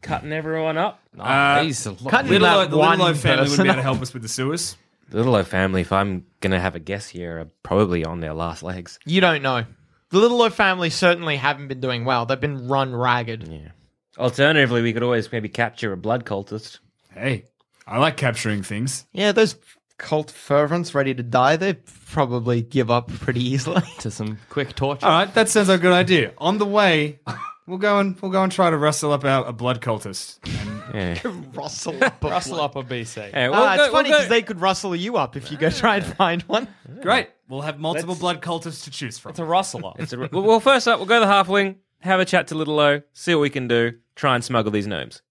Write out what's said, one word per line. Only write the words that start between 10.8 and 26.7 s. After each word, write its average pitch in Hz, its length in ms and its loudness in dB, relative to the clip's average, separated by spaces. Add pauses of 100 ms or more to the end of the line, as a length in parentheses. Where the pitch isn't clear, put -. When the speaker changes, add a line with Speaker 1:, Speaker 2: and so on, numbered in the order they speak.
Speaker 4:
certainly 170 480 0
haven't 139 320 -2
been 131 120 -8
doing 123 260 -4
well. 127 180 0
They've 131 160 -4
been 135 280 -6
run 135 280 0
ragged. 120 520 -2
Speaker 1:
Yeah. 76 240 -16 (440)
Alternatively, 127 640 2
we 117 140 0
could 117 80 -2
always 120 280 -2
maybe 107 200 -6
capture 113 420 -4
a 95 60 -8
blood 113 260 -4
cultist. 107 540 -10 (340)
Speaker 3:
Hey, 113 320 -6 (420)
I 113 120 -4
like 156 180 2
capturing 113 460 -2
things. 110 500 -6
Speaker 4:
Yeah, 202 200 0
those 220 240 2 (420)
cult 151 340 -4
fervents 151 640 0
ready 135 180 0
to 123 80 -8
die, 127 340 4
they 185 180 -2
probably 123 840 -2
give 117 300 0
up 120 180 2 (120)
pretty 123 240 -2
easily. 135 460 -2
<laughs> - 100 -20
Speaker 2:
To 113 100 -6
some 107 280 -8 (100)
quick 139 260 -6
torture. 139 320 -2
Speaker 3:
All 180 60 6
right, 190 220 2
that 220 140 4
sounds 208 200 4
like 190 100 6
a 165 40 0
good 185 100 6
idea. 175 460 4
On 180 200 0
the 208 80 0
way, 170 540 2 (220)